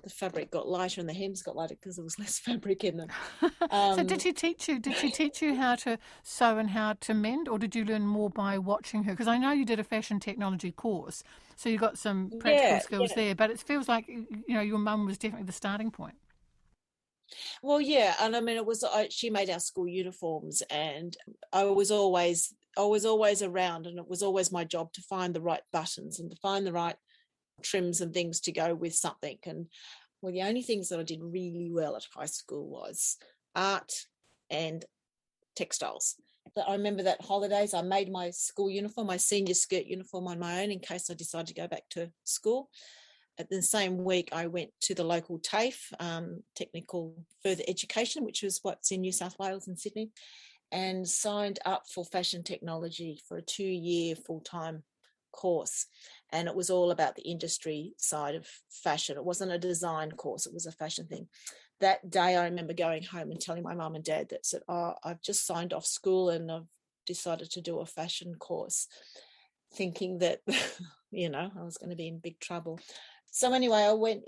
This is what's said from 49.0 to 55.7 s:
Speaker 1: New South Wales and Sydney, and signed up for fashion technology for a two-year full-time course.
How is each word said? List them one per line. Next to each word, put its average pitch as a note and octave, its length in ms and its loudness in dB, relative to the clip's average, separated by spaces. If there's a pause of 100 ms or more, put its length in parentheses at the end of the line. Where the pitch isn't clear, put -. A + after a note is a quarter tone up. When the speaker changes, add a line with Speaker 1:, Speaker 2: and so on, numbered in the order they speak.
Speaker 1:
New F#3 100 -2
South F3+ 260 -4
Wales F#3+ 300 -6
and F3+ 100 -10
Sydney, A3 320 -6 (600)
and F#3 360 -2
signed G#3 560 0
up F#3+ 240 -2
for F3+ 160 -6
fashion F3+ 380 -2
technology E3 840 -8
for F3 80 -8
a E3+ 60 -8
two-year E3+ 720 0
full-time D#3+ 680 -8 (480)
course. - 560 0 (440)